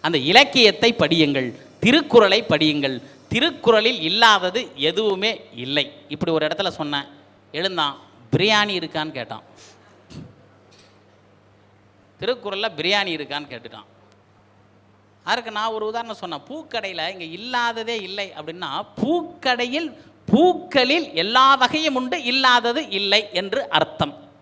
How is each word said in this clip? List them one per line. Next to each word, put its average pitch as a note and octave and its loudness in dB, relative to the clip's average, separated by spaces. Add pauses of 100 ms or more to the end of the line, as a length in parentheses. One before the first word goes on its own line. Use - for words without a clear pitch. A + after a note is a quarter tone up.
அந்த D#3+ 0
இலக்கியத்தை A#3 4
படியுங்கள், D3 0 (200)
திருக்குறளை A3+ 6
படியுங்கள். D3 0 (260)
திருக்குறளில் A3+ 2
இல்லாதது G3 2
எதுவுமே F#3+ -2
இல்லை. C3 -4 (160)
இப்படி E3 -4
ஒரு D#3 0
இடத்துல E3+ -2
சொன்னேன், D3 -6 (480)
எழுந்தான், D#3+ -4 (400)
"பிரியாணி G#3 2
இருக்கான்னு?" D#3 -6
கேட்டான். A2+ -12 (2750)
திருக்குறள்ல G#3 -4
பிரியாணி F3+ -2
இருக்கான்னு C#3+ -8
கேட்டுட்டான். A2+ -18 (1300)
அதுக்கு A3+ -4
நான் G#3+ -4
ஒரு A3 -6
உதாரணம் A3+ -8
சொன்னேன், D#3+ -10
பூக்கடையில G3 -8
இங்க E3+ -12
இல்லாததே A3+ -6
இல்லை F#3+ -8
அப்படின்னா, E3 -8 (100)
பூக்கடையில், C4 -2 (240)
பூக்களில் C4+ 2
எல்லா B3 4
வகையும் C4+ 0
உண்டு, B3+ -4
இல்லாதது B3 2
இல்லை G3+ 0
என்று G3 -4
அர்த்தம். D#3 -2 (120)